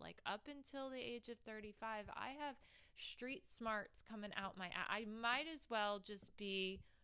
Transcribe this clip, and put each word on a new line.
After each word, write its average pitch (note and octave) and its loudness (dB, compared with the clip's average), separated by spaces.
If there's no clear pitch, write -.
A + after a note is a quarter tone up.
Like, - -8
up G#3+ 0
until C#4 -4
the B3+ -4
age A#3+ -4
of A#3 -6
thirty-five, G#3+ -4
I - 0
have D4 -2
street - -4
smarts G#3+ 0
coming G#3 -4
out G3 0
my F#3 -2
a-, - 2
I G#3+ 4
might A#3 4
as D4+ -6
well G#3 6
just G3+ -6
be F#3+ 4